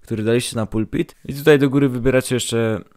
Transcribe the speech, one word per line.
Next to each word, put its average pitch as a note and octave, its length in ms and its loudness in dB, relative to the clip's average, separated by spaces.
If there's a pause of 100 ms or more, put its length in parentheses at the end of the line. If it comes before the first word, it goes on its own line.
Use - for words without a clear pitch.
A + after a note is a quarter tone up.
który A2 220 -6
daliście A#2 320 0
na A2 100 -2
pulpit. A2 500 -4 (100)
I - 80 -8
tutaj D3 260 4
do C#3 100 2
góry C#3 200 2
wybieracie B2 460 0
jeszcze A2+ 460 -2 (160)